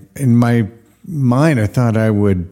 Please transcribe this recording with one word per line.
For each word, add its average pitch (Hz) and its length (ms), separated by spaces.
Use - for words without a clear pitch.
in 123 220
my 117 320
mind, 139 540
I 104 80
thought 117 300
I 110 140
would 101 400